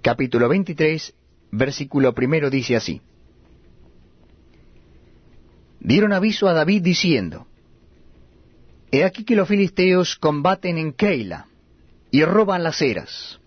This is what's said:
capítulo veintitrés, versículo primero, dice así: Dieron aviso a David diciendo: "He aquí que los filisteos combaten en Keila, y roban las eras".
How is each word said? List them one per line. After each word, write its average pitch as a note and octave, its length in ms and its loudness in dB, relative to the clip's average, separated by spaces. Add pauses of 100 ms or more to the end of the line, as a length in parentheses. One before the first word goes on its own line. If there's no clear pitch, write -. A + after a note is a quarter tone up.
capítulo A#2+ 480 0
veintitrés, D#3+ 640 -2 (360)
versículo C3+ 600 0
primero, C#3 380 -2
dice B2+ 260 -2
así: D2+ 240 -6 (2750)
Dieron G#3 320 2
aviso G3+ 340 0
a F3+ 60 4
David E3+ 300 2
diciendo: C3+ 640 0 (1500)
"He C#3 100 4
aquí G3 220 -2
que A#3+ 100 0
los F#3 140 2
filisteos F3+ 680 2
combaten E3 600 0
en D#3+ 160 -6
Keila, A#2 540 -2 (640)
y C#3+ 120 4
roban F#3 400 2
las E3 200 -2
eras". - 640 -6